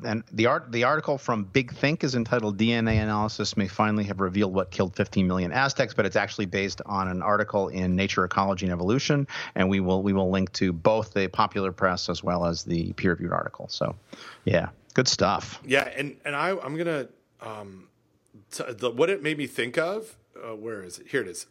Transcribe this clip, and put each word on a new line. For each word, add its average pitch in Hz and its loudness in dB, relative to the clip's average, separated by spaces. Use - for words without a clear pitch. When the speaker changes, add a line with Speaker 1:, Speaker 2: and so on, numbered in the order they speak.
Speaker 1:
and 113 -2
the 110 4
art, 139 2
the 117 0
article 147 2
from 110 -2
Big 123 0
Think 147 0
is 131 0
entitled 113 0
"D 113 4
N 113 2
A 110 4
Analysis 107 0
May 98 2
Finally 107 2
Have 98 -2
Revealed 95 2
What 92 0
Killed 95 0
fifteen 98 2
million 92 2
Aztecs," 131 0
but 123 2
it's 113 0
actually 101 -2
based 95 -2
on 95 0
an 92 -4
article 104 2
in 90 0
Nature 95 2
Ecology 95 0
and 90 0
Evolution, 127 2
and 92 4
we 98 2
will, 95 2
we 101 2
will 95 4
link 95 2
to 92 2
both 107 2
the 98 2
popular 101 0
press 90 0
as 82 -4
well 87 0
as 85 0
the 85 -2
peer-reviewed 87 0
article. - -4
So, - -4
yeah, 85 2
good 135 4
stuff. - 0
Speaker 2:
Yeah, - 2
and, 143 -8
and 143 -4
I, 165 -2
I'm 139 -8
gonna, 156 -4
um, 98 -14
t-, - -8
the, 117 -2
what 139 2
it 190 -2
made 156 -2
me 139 -4
think 120 -4
of. 190 -2
Uh, 113 -12
where 107 -10
is 90 -14
it? - -20
Here 131 0
it 98 -4
is. - -10